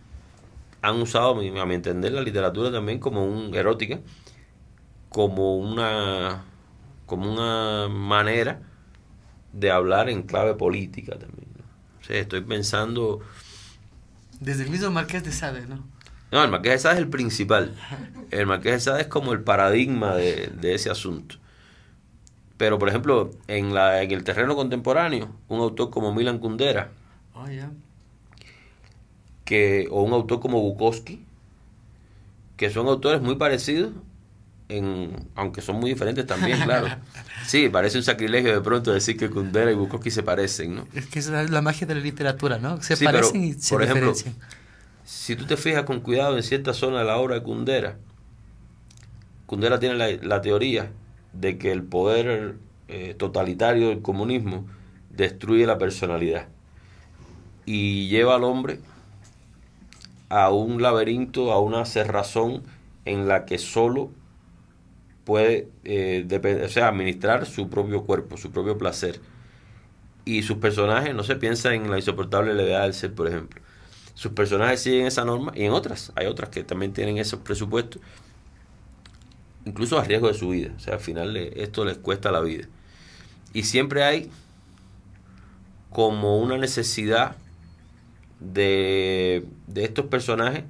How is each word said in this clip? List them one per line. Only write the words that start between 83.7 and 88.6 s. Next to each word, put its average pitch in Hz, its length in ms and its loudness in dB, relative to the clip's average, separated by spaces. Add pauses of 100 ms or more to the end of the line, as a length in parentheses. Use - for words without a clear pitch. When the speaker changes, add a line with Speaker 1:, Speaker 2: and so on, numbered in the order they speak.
Speaker 1:
hay 156 280 2 (1600)
como 107 480 2
una 127 180 0
necesidad 117 800 0 (1040)
de, 95 1080 2 (220)